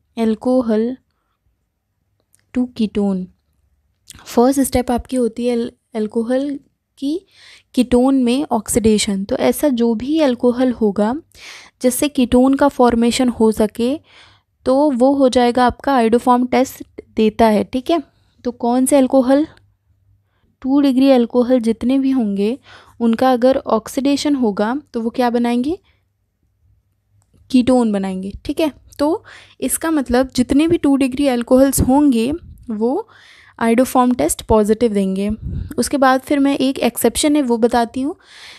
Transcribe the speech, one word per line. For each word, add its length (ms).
alcohol 760
to 120
ketone। 440
फर्स्ट 340
स्टेप 300
आपकी 260
होती 300
है 100
अल-, 160
अल्कोहल 680
कि 220
कीटोन 500
में 280
ऑक्सीडेशन। 720
तो 140
ऐसा 320
जो 240
भी 260
अल्कोहल 520
होगा 420
जिससे 260
कीटोन 460
का 140
फॉर्मेशन 640
हो 220
सके, 420
तो 240
वो 240
हो 140
जाएगा 380
आपका 320
iodoform 520
टेस्ट 320
देता 300
है, 180
ठीक 260
है। 120
तो 80
कौन 340
से 100
अल्कोहल, 500
टू 180
डिग्री 300
अल्कोहल 500
जितने 380
भी 120
होंगे, 480
उनका 320
अगर 240
ऑक्सीडेशन 640
होगा 400
तो 80
वो 100
क्या 200
बनाएंगे, 480
कीटोन 420
बनाएंगे, 400
ठीक 160
है। 120
तो 260
इसका 300
मतलब 460
जितने 320
भी 100
टू 180
डिग्री 320
अल्कोहल्स 520
होंगे 500
वो 380
आइडोफॉर्म 520
टेस्ट 300
पॉजिटिव 500
देंगे। 380
उसके 180
बाद 240
फिर 180
मैं 200
एक 200
एक्सेप्शन 580
है 60
वो 140
बताती 440
हूँ। 160